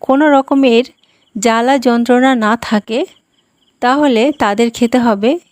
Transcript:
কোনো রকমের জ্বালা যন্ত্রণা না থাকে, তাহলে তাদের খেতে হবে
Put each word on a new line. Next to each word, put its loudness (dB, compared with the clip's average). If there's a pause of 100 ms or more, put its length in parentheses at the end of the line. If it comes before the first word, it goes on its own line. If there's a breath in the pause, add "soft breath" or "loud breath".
কোনো 0
রকমের 2 (540)
জ্বালা 0
যন্ত্রণা 2
না 0
থাকে, -4 (760)
তাহলে 0
তাদের -2
খেতে -2
হবে 0 (140)